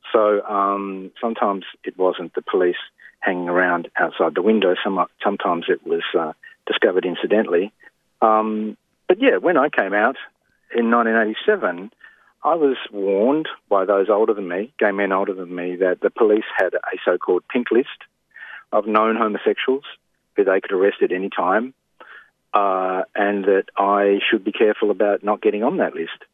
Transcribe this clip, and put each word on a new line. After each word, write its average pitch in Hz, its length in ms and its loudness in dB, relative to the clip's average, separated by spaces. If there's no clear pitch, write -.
So, 104 340 2
um, 98 640 -4
sometimes 110 440 -4
it - 140 -10
wasn't 90 360 -2
the 90 80 -4
police 92 340 0
hanging 90 300 -4
around 87 480 0
outside 82 380 -2
the 92 60 -2
window. 95 420 2
Some, 95 220 -2
sometimes 95 460 -2
it 90 160 -2
was, 82 160 -2
uh, 78 160 -4
discovered 92 400 0
incidentally. 92 640 0
Um, 107 560 0
but 185 140 2
yeah, 247 160 4
when 151 200 2
I 143 120 4
came 98 240 -2
out 110 220 2
in 117 140 2
nineteen 113 260 2
eighty-seven, 110 760 0
I 156 120 2
was 143 220 2
warned 104 560 2
by 95 160 2
those 98 240 2
older 110 240 4
than 98 140 -4
me, 92 320 -4
gay 104 120 2
men 98 200 0
older 98 240 0
than 90 180 -10
me, 90 220 -6
that 90 260 0
the 101 80 2
police 104 360 2
had 92 160 0
a - 320 -6
so-called 90 420 0
pink 123 220 -4
list 127 200 2
of 104 160 0
known 110 280 2
homosexuals 113 680 -2
who 101 80 2
they 95 160 2
could - 120 -8
arrest 98 320 2
at 95 80 0
any 190 180 -4
time, 104 460 -2
uh, 92 480 0
and 101 300 0
that 95 200 2
I 101 500 2
should 107 160 0
be 104 80 -4
careful 107 380 0
about 101 340 0
not 101 200 -2
getting 104 180 0
on 151 160 -2
that 110 160 -2
list. 82 240 -8